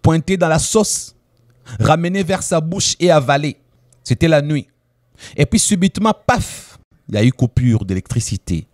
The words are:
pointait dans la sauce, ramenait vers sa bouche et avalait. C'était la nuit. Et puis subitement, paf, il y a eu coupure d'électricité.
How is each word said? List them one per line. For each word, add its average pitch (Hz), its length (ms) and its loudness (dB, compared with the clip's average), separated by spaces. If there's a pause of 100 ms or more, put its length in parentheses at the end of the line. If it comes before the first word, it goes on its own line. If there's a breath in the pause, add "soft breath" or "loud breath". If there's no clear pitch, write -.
pointait 165 360 2
dans 175 100 2
la 160 120 2
sauce, - 560 -2 (640 loud breath)
ramenait 170 440 0
vers 185 200 -4
sa 165 180 0
bouche 165 380 -4
et 175 120 4
avalait. 143 460 2 (460)
C'était 165 240 0
la 156 140 4
nuit. 147 260 -4 (680 loud breath)
Et 143 120 2
puis 214 120 0
subitement, 196 540 0
paf, - 640 -4 (320)
il 104 60 -6
y - 20 0
a 107 80 4
eu 127 60 6
coupure 120 540 0
d'électricité. 92 880 -4